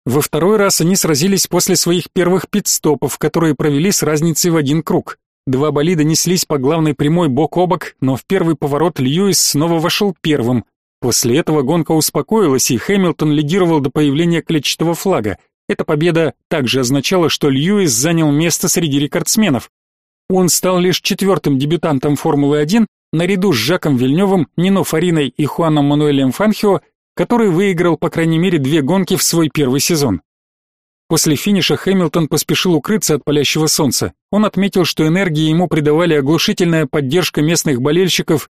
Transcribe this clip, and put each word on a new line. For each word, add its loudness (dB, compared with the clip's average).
Во 0
второй 0
раз 0
они 2
сразились 0
после 0
своих -2
первых 0
пит-стопов, -2
которые 0
провели 0
с -2
разницей 0
в 2
один 0
круг. -4
Два 0
болида 0
неслись 0
по -2
главной 0
прямой 0
бок -2
о 2
бок, -4
но 0
в -14
первый 0
поворот -2
Льюис 0
снова 0
вошёл -2
первым. 0
После 0
этого 0
гонка -2
успокоилась, 0
и 0
Хэмилтон 0
лидировал 0
до -2
появления 0
клетчатого -2
флага. -2
Эта -4
победа 0
также -2
означала, 0
что 0
Льюис 0
занял 0
место 0
среди 0
рекордсменов. 0
Он 2
стал 0
лишь 0
четвёртым 0
дебютантом -2
Формулы 0
один, 2
наряду 0
с 0
Жаком 0
Вильнёвым, 0
Нино 2
Фариной 0
и -4
Хуаном 0
Мануэлем 2
Фанхио, 0
который 2
выиграл, 2
по -4
крайней 0
мере, 2
две 0
гонки 0
в -2
свой 0
первый 0
сезон. 0
После 0
финиша 0
Хэмилтон 0
поспешил -2
укрыться 0
от -4
палящего 0
солнца. -2
Он 2
отметил, 0
что -2
энергии 0
ему 2
придавали 0
оглушительная 0
поддержка -2
местных 0
болельщиков 0